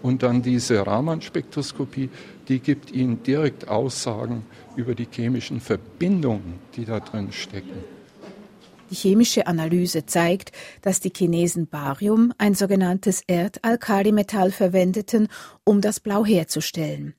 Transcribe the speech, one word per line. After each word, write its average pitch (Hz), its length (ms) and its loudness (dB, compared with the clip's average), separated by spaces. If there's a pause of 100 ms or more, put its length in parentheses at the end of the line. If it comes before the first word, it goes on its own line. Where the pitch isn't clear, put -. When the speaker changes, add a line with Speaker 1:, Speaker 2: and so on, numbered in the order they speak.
Speaker 1:
Und 127 200 0
dann 123 200 2
diese 120 440 2
Raman-Spektroskopie, 139 1200 -4 (360)
die 131 140 0
gibt 139 320 -2
Ihnen 123 300 0
direkt 147 460 0
Aussagen 117 760 -4 (320)
über 123 180 -4
die 117 160 -6
chemischen 120 500 -4
Verbindungen, 110 1000 -2 (180)
die 117 80 -8
da 110 160 -4
drin 101 320 -8
stecken. 95 500 -12 (1080)
Speaker 2:
Die 185 40 -8
chemische 208 520 4
Analyse 170 580 0
zeigt, 175 480 0 (300)
dass 185 180 0
die 185 160 -2
Chinesen 170 520 2
Barium, 208 680 2
ein 202 180 2
sogenanntes 190 720 2
Erdalkalimetall, 202 1200 2
verwendeten, 190 760 2 (360)
um 202 160 6
das 208 200 -2
Blau 208 260 0
herzustellen. 156 920 -2